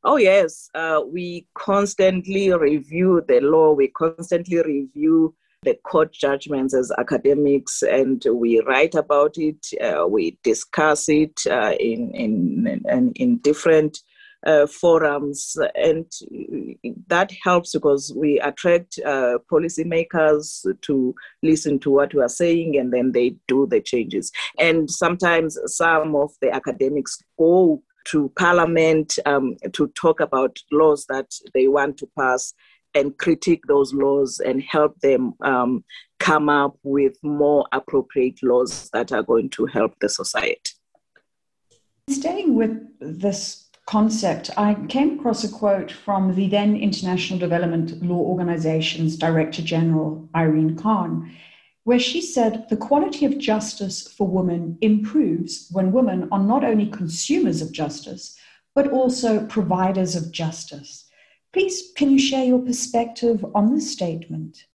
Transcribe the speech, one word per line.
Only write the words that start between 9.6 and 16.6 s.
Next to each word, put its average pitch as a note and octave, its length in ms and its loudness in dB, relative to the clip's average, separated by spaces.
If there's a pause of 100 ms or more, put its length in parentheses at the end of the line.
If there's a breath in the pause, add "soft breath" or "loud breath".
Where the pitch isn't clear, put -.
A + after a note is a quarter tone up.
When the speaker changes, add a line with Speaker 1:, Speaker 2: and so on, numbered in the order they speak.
Speaker 1:
Uh, E2+ 260 0
we F2+ 360 0
discuss D3+ 680 0
it, D3+ 320 2 (100)
uh, G#2+ 300 0
in, A#2 300 -2
in, F#2+ 760 -2
in, B2 260 2
in A#2+ 260 0
different, D3+ 640 2 (460 soft breath)
uh, D3 200 6
forums, D3 880 0 (180)
and E3 380 0 (960)